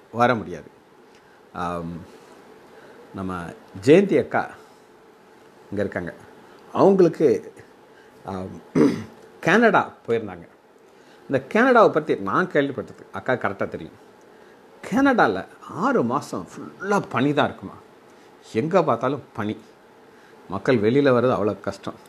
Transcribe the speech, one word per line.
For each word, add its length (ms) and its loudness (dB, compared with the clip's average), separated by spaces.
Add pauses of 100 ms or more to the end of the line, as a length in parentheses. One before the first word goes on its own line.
(120)
வர 220 2
முடியாது. 300 -8 (880)
ஆம், 400 -6 (1200)
நம்ம 280 -8 (420)
ஜெயந்தி 340 6
அக்கா 320 -2 (1200)
இங்க 120 -6
இருக்காங்க. 320 -6 (580)
அவங்களுக்கு, 800 4 (720)
ஆம், 360 -10 (140)
<clears throat> 680 -2
கனடா 520 2 (160)
போயிருந்தாங்க. 400 -4 (840)
இந்த 180 -2
கனடாவை 440 4
பத்தி 220 -2
நான் 320 -2
கேள்விப்பட்டது, 640 -4
அக்கா 200 -6
கரெக்டா 360 -4
தெரியும். 260 -14 (960)
கனடால 560 2 (240)
ஆறு 320 0
மாசம் 440 -6
ஃபுல்லா 600 -6
பனி 260 0
தான் 100 2
இருக்குமா, 300 -8 (800)
எங்க 300 0
பார்த்தாலும் 400 -2 (100)
பனி, 240 -6 (920)
மக்கள் 320 0
வெளியில 260 2
வர்றது 280 4
அவ்வளோ 260 -2
கஷ்டம். 340 -10 (140)